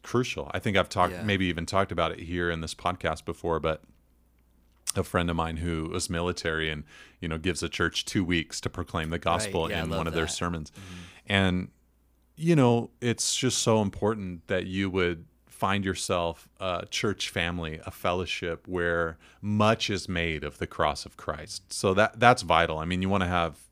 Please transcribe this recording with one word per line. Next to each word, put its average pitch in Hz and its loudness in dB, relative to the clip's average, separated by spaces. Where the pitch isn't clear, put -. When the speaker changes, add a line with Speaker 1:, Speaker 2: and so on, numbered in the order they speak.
Speaker 1:
crucial. 120 -2
I 92 -4
think 98 0
I've 92 4
talked, 101 2
Speaker 2:
Yeah. 87 -8
Speaker 1:
maybe 98 2
even 85 0
talked 98 0
about 82 0
it 82 -10
here 87 -2
in 82 -4
this 80 -8
podcast 87 -4
before, 82 -2
but 78 -2
a 95 0
friend 87 0
of 82 0
mine 80 -2
who 82 -2
was 87 -4
military 85 -2
and, 76 -8
you 87 -6
know, 80 -4
gives 85 -2
a 85 -4
church - -2
two 101 0
weeks 85 -2
to - -4
proclaim 82 -6
the 85 -2
Speaker 2:
Right. 85 -4
Speaker 1:
gospel 87 0
Speaker 2:
Yeah, 82 -2
I 80 -2
Speaker 1:
in 80 -4
Speaker 2:
love 95 -2
Speaker 1:
one 82 -2
of 80 -4
their 82 2
Speaker 2:
that. 80 -4
Speaker 1:
sermons. 87 -4
Speaker 2:
Mm-hmm. 92 -16
Speaker 1:
And, 95 2
you 165 4
know, 120 6
it's - 0
just 127 0
so 110 4
important 98 -2
that 92 0
you 95 0
would 87 0
find 98 0
yourself 87 -2
a 90 -4
church - -2
family, 85 -4
a 95 -10
fellowship 87 -4
where 85 0
much 107 2
is 95 -2
made 85 -2
of 73 -8
the 85 -4
cross 76 0
of - -18
Christ. - -10
So 98 2
that, 107 4
that's 120 8
vital. 82 4
I 78 -6
mean, 90 -2
you 95 0
wanna 95 2
have 85 0